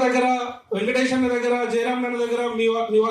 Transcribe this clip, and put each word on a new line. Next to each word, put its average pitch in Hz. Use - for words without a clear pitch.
దగ్గర, 247
వెంకటేశన్న 254
దగ్గర, 240
జయరామన్న 240
దగ్గర, 240
మీ 226
వా-, 226
మీ 214